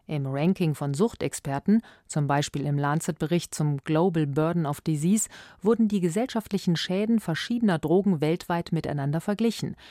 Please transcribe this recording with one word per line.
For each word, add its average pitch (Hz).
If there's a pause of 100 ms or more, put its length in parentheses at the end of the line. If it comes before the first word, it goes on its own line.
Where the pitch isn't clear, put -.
Im 143
Ranking 156
von 143
Suchtexperten, 175 (260)
zum 147
Beispiel 143
im 143
Lancet-Bericht 156
zum 147
Global 160
Burden 156
of 143
Disease, 165 (340)
wurden 220
die 208
gesellschaftlichen 180
Schäden 214
verschiedener 202
Drogen 170
weltweit 170
miteinander 147
verglichen. 208 (160)